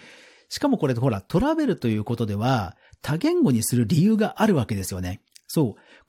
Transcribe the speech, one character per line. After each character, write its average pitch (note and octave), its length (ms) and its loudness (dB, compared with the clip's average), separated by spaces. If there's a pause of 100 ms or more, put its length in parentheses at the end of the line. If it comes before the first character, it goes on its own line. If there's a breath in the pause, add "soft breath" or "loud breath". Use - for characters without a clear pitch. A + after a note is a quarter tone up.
(500 loud breath)
し - 80 -10
か C#4+ 100 0
も C4 80 2
こ D#3 100 0
れ、 B2+ 80 2
ほ B2 140 0
ら、 G2+ 140 -2
ト - 180 0
ラ D4+ 140 2
ベ D#4 120 0
ル G#3 100 0
と A#2+ 120 -4
い G#2+ 80 2
う G#2+ 80 -2
こ A#2+ 120 -4
と A#2 100 -2
で G2+ 80 -4
は、 A2 420 -2 (240 soft breath)
多 D3+ 160 -4
言 E4 260 0
語 D#3+ 100 4
に A#2 100 2
す - 120 -4
る A#2+ 120 2
理 D3+ 160 2
由 A3 140 4
が G#3 260 -2
あ A3 40 2
る G#3 80 4
わ B2 120 0
け A2+ 80 -4
で F#2+ 100 -4
す - 80 -8
よ F#2 80 -6
ね。 F#2 220 -8 (260)
そ C#3 300 -2
う。 - 20 -20 (280 soft breath)